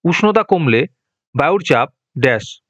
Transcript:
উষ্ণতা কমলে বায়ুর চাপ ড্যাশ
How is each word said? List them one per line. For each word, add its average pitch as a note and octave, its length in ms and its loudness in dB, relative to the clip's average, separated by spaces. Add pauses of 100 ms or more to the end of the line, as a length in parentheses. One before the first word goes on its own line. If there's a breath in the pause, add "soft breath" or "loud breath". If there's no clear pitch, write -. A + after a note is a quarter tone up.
উষ্ণতা G#3 380 0
কমলে C#3 380 0 (540)
বায়ুর E3 280 0
চাপ B2+ 260 0 (280)
ড্যাশ A#2+ 280 0 (260)